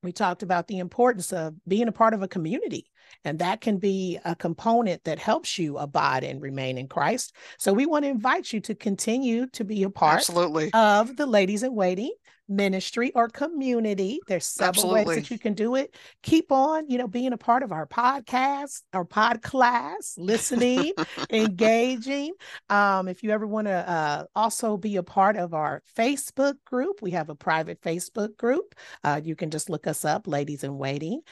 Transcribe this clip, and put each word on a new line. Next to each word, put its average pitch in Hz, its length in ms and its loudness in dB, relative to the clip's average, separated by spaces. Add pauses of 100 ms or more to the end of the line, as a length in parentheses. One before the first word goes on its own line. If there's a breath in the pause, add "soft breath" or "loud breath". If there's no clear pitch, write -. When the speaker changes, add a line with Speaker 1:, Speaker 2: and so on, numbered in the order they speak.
Speaker 1:
we 180 100 -8
talked 185 320 -2
about 175 240 -2
the 196 100 -6
importance 196 540 0
of 160 220 -4 (120)
being 214 220 2
a 208 40 -4
part 226 220 4
of 196 80 -4
a 190 60 -6
community, 190 600 -4 (360 soft breath)
and 156 160 -4
that 185 200 0
can 208 180 0
be 190 460 -2
a 170 120 -4
component 208 680 0
that 156 140 -4
helps 269 400 -2
you 151 200 -4
abide 143 440 0
and 135 180 -8
remain 135 380 -6
in 131 80 -8
Christ. 165 480 -2 (240 loud breath)
So 196 140 2
we 254 140 4
wanna 294 200 2
invite 269 460 -2
you 220 80 -2
to 220 160 -6
continue 233 720 -2
to 240 160 -6
be 202 180 -2
a 196 80 0
part 160 280 4
Speaker 2:
Absolutely. 165 540 0
Speaker 1:
of 220 440 6
the 294 100 -2
Ladies 208 380 2
in 254 100 -2
Waiting 202 380 0 (360 soft breath)
ministry 196 680 -2
or 233 120 4
community. 240 1000 -2
There's 185 180 -2
several 185 460 0
ways 220 80 6
Speaker 2:
Absolutely. 165 220 0
Speaker 1:
that - 100 -12
you 220 80 -8
can 214 140 -2
do 226 200 -2
it. 269 220 -2 (260 loud breath)
Keep 320 300 4
on, 302 360 2
you 254 80 0
know, 247 120 -2
being 247 240 -2
a 226 40 -4
part 247 280 2
of 202 80 -6
our 156 160 -6
podcast, 269 920 0 (100)
our 185 120 -2
pod 226 380 2
class, 254 720 0
listening, 247 800 2
Speaker 2:
<laughs> - 340 -6
Speaker 1:
engaging. 233 1040 2 (340 loud breath)
Um, 196 400 4
if 185 160 -8
you 214 60 0
ever 214 180 0
wanna, 214 220 -2
uh, 156 540 0 (120)
also 214 400 0
be 202 180 -4
a 180 80 0
part 202 340 4
of 175 180 -4
our 151 280 -2 (140)
Facebook 277 580 0 (100)
group, 330 380 -4
we 190 80 -6
have 160 200 -4
a 147 40 -10
private 160 480 -2
Facebook 190 540 -6
group. 262 400 -2 (260 loud breath)
Uh, 147 220 0
you 160 100 -6
can 156 160 -6
just 151 180 -6
look 156 200 -4
us - 160 -4
up, 165 240 -2
Ladies 147 340 -4
in 139 160 -8
Waiting. 147 540 -6